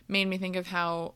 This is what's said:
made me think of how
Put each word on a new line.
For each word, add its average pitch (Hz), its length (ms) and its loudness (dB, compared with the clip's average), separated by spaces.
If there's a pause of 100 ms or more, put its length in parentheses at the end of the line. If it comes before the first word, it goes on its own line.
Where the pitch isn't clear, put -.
made 196 200 4
me 185 100 0
think 185 180 -2
of 180 120 -2
how 170 480 0